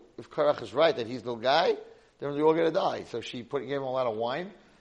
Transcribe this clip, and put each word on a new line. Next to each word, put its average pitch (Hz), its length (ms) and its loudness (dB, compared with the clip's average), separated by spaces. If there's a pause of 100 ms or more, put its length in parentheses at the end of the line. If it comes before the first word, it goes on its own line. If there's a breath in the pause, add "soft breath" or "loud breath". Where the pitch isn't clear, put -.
(180)
if 120 120 -14
Korach 147 320 2
is 107 120 -10
right 151 220 4
that 117 120 -4
he's 120 160 -8
the 120 120 -6
guy, 151 420 2 (420 loud breath)
then 139 140 -6
they're 147 120 0
all 160 80 8
gonna 165 180 2
die." 156 340 0
So 120 140 -8
she 120 240 -10
put, 135 200 -6
gave 135 140 -4
him 139 60 -4
a 131 80 -4
lot 127 160 0
of 110 80 0
wine, 139 380 -4 (280 loud breath)